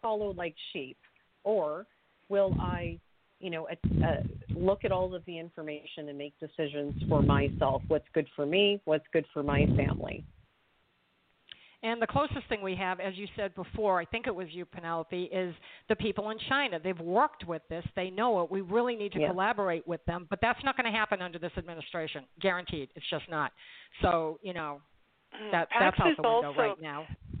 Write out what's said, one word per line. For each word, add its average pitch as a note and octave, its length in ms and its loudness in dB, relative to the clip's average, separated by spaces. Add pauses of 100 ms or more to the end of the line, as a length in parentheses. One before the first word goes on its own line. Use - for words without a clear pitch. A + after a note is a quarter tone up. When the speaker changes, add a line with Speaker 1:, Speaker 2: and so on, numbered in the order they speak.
Speaker 1:
follow G#3+ 320 -2
like E3+ 220 -6 (180)
sheep, C3 240 -10 (460)
or D3+ 420 0 (420)
will G3 320 4
I, F3 400 -2 (400)
you F#3 120 -6
know, D#3+ 180 -6
uh, - 360 2
uh, E3 180 2 (260)
look F#3 360 2
at G3 60 0
all F#3 220 0
of E3+ 120 -8
the F3 120 -10
information D3+ 720 -10
and C#3+ 80 -10
make C#3+ 220 -10
decisions D3 560 -4 (120)
for C#3+ 140 4
myself? C#3 680 4
What's D#3 200 0
good D3 260 0
for D3 120 0
me? G3+ 380 4
What's D#3 280 0
good D#3 200 2
for D3 100 -2
my C#3+ 240 6 (100)
family?" - 480 -2 (1600)
Speaker 2:
And A3+ 180 -2
the A3+ 60 4
closest C#4 420 0
thing G#3 140 -2
we F#3+ 120 -2
have, F#3 240 -2
as F#3+ 160 -4
you G3 200 -8
said G3 180 -4
before, F#3+ 480 0
I E3 40 -4
think A3+ 200 -6
it B3 80 -2
was F3+ 160 -6
you, F3 160 -12
Penelope, E3+ 600 -6
is F#3 280 -2 (360)
the A3 60 2
people G#3 360 -2
in A3 80 -8 (100)
China. C4+ 300 2
They've F3 200 -2
worked F#3 460 2
with E3 240 -6
this. E3 160 -6 (100)
They F#3 140 -2
know G#3 320 2
it. E3 80 0
We F#3+ 120 -2
really A#3 340 2
need G#3 180 -4
to F#3+ 60 -2
Speaker 1:
Yeah. D3+ 100 4
Speaker 2:
collaborate F#3+ 580 0
with - 180 -4
them. E3+ 220 -4
But G3 140 -6
that's A#3 220 2
not C4+ 120 0
gonna A#3+ 160 0
happen G#3+ 300 0
under F3 160 -8
this E3+ 180 -8
administration. D#3+ 680 -8 (140)
Guaranteed. F3 560 -2
It's - 120 -12
just - 220 -4
not. D3+ 240 -2 (480)
So, E3 400 4
you F#3+ 120 -8
know, D3+ 280 -6 (540)
Speaker 3:
Mm, G#3+ 160 -8
Speaker 2:
that, E3+ 180 2
Speaker 3:
Pax F#3 280 6
Speaker 2:
that's - 20 4
out D#4+ 120 6
Speaker 3:
is D4 60 0
Speaker 2:
the - 60 -2
window A#3 240 4
Speaker 3:
also, C#4+ 120 0
Speaker 2:
right G3+ 220 2
now. D3+ 260 -8 (340)